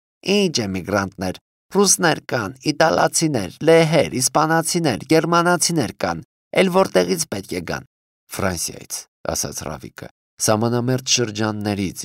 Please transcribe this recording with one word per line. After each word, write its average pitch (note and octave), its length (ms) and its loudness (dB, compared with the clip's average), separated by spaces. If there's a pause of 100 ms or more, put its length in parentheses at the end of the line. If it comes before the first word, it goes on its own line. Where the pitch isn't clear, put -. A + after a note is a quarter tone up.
(260)
«Ինչ G3 380 2
էմիգրանտներ, F#2+ 760 -2 (380)
ռուսներ F#3+ 500 2
կան, A2 400 -4
իտալացիներ, D#3 960 0
լեհեր, D#3+ 560 4
իսպանացիներ, D#3 880 0
գերմանացիներ E3 960 2
կան, E2+ 240 -4 (320)
էլ F#3 160 2
որտեղից F#3 560 2
պետք - 240 -8
է F2+ 160 -4
գան»։ - 180 -8 (460)
«Ֆրանսիայից», - 600 -6 (420)
ասաց - 200 -6 (140)
Ռավիկը, - 420 -14 (340)
«սահմանամերձ A#2+ 600 0 (100)
շրջաններից, G#2 880 -4